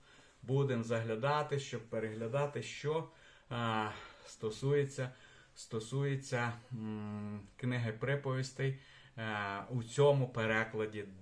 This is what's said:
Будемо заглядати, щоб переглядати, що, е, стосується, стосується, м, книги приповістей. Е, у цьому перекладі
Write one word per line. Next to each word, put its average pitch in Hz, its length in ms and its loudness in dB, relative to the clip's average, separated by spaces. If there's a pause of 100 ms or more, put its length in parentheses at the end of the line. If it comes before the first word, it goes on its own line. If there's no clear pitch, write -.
(420)
Будемо 127 400 4
заглядати, 117 760 2
щоб 120 220 -4
переглядати, 117 800 -2
що, 156 460 -2 (440)
е, 113 380 2 (360)
стосується, 135 840 0 (440)
стосується, 131 1000 -2 (200)
м, 104 680 -4 (160)
книги 123 360 0
приповістей. 135 880 -2 (380)
Е, 104 520 -2
у 123 120 0
цьому 139 460 6
перекладі 110 760 0 (180)